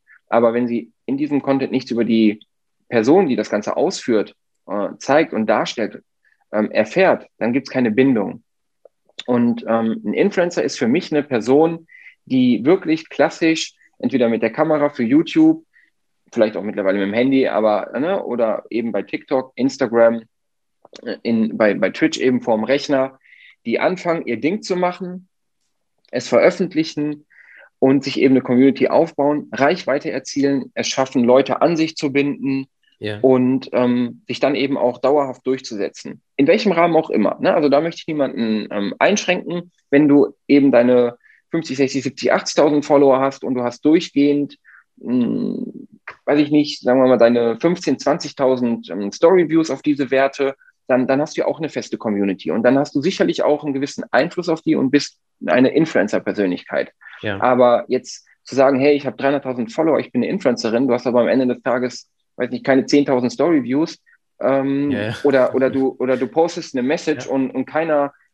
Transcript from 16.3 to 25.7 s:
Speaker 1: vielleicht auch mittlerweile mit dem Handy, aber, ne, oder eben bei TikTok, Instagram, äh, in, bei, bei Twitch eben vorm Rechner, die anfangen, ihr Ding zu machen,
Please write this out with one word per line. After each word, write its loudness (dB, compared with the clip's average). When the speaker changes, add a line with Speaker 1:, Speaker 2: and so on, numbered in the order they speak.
Speaker 1:
vielleicht 0
auch -6
mittlerweile -2
mit -2
dem -4
Handy, 2
aber, 0
ne, -2
oder -2
eben -4
bei -4
TikTok, -6
Instagram, 2
äh, -8
in, -2
bei, 4
bei -2
Twitch -2
eben 0
vorm -2
Rechner, -2
die -2
anfangen, -2
ihr -4
Ding -2
zu -4
machen, -6